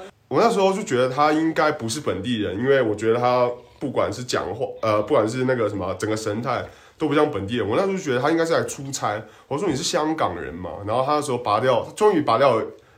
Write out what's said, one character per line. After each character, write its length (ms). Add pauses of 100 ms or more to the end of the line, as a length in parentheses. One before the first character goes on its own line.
(300)
我 120
那 80
时 100
候 140
就 80
觉 160
得 100
他 240
应 220
该 180
不 160
是 120
本 240
地 160
人， 180
因 100
为 140
我 140
觉 180
得 60
他 280 (320)
不 120
管 200
是 120
讲 280
话， 140 (160)
呃， 220
不 100
管 160
是 140
那 100
个 160
什 80
么， 220
整 100
个 80
神 240
态 240 (320)
都 100
不 60
像 160
本 160
地 120
人。 120
我 60
那 80
时 60
候 40
就 60
觉 160
得 40
他 120
应 60
该 60
是 80
来 120
出 280
差。 300 (260)
我 80
说 140
，“你 60
是 80
香 320
港 260
人 100
嘛？” 200 (160)
然 100
后 80
他 80
那 80
时 80
候 80
拔 220
掉， 260 (100)
终 200
于 60
拔 180
掉 200 (380)